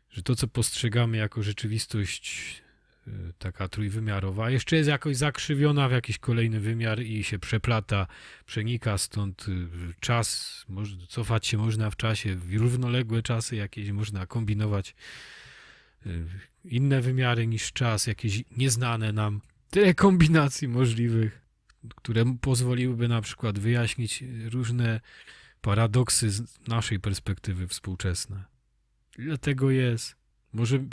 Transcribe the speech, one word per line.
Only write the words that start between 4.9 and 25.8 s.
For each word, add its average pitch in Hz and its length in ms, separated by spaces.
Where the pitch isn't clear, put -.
zakrzywiona 143 720
w 123 40
jakiś 120 260
kolejny 117 420
wymiar 113 420
i 107 220
się 101 140
przeplata, 107 680
przenika, 113 520
stąd, 101 500
y, 90 200
czas, - 680
moż-, 95 400
cofać 113 380
się 107 120
można 110 320
w - 60
czasie, 107 400
w 90 180
równoległe 120 680
czasy 113 340
jakieś 101 340
można 101 360
kombinować, 104 680
y, 85 180
inne 135 360
wymiary 123 460
niż 113 260
czas, 113 340
jakieś 110 360
nieznane 117 560
nam. 104 280
Tyle 190 240
kombinacji 160 760
możliwych, 117 800
które 113 280
m-, 127 160
pozwoliłyby 123 720
na 117 120
przykład 107 380
wyjaśnić 117 680
różne 120 500
paradoksy 113 680